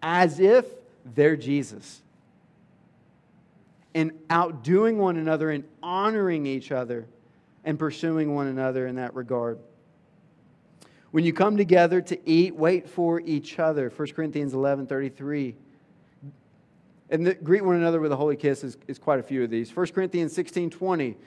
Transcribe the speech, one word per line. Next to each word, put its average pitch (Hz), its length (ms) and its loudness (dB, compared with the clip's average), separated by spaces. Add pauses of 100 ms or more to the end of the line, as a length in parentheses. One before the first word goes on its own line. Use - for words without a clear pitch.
as 165 400 2
if 233 240 8 (500)
they're 147 220 6
Jesus. 123 640 -6 (1900)
And 160 160 0 (180)
outdoing 180 680 2
one 185 200 2
another 156 340 0
and 143 120 -4 (180)
honoring 185 640 -2
each 135 260 -6
other 120 360 -6 (560)
and 151 160 -4
pursuing 156 560 -2
one 143 120 -2
another 131 400 -2
in 127 80 -8
that 123 180 -8
regard. 120 460 -4 (1500)
When 160 120 2
you 165 80 2
come 202 240 2
together 180 460 6
to 175 280 -6
eat, 170 260 4
wait 170 340 0
for 170 320 0
each 151 380 -6
other. 147 300 0
First 147 260 -8
Corinthians 147 380 -4
eleven 139 340 0
thirty-three. 139 680 -6 (1500)
And 165 180 0
the, 185 80 2
greet 185 280 2
one 180 120 4
another 170 260 2
with 151 100 0
a 139 40 -2
holy 143 200 0
kiss 143 280 -2
is, 123 140 -10 (100)
is 135 100 -10
quite 139 220 0
a 120 40 -6
few 131 200 -4
of 113 80 -4
these. 113 180 -4
First 180 240 -4
Corinthians 180 400 -2
sixteen 175 380 -4
twenty, 160 440 -4 (120)